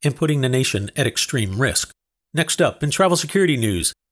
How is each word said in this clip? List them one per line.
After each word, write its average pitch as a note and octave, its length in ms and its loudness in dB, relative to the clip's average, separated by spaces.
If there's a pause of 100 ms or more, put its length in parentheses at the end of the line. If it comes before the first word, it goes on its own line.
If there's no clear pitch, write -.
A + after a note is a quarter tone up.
and C#3+ 120 0
putting D3+ 260 0
the C3 80 2
nation B2 460 0
at C3 120 0
extreme G#2+ 520 -2
risk. - 320 0 (420)
Next D#3+ 280 0
up, D3 220 0
in D3 80 0
travel F3+ 260 2
security D#3+ 400 0
news, G2+ 360 0 (180)